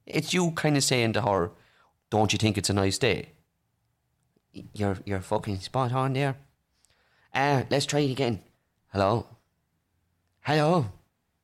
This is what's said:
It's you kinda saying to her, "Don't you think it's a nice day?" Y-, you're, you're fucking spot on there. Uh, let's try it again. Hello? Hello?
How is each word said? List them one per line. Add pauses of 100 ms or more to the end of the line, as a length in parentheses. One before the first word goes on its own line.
It's
you
kinda
saying
to
her, (600)
"Don't
you
think
it's
a
nice
day?" (1200)
Y-,
you're,
you're
fucking
spot
on
there. (1000)
Uh,
let's
try
it
again. (480)
Hello? (1160)
Hello? (580)